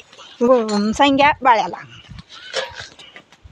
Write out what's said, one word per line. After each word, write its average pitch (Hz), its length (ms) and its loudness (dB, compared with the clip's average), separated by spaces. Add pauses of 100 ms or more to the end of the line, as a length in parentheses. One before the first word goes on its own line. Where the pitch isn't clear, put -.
(460)
गो-, 220 460 2
संग्या, 277 400 2 (100)
बाळ्याला. 220 360 0 (1700)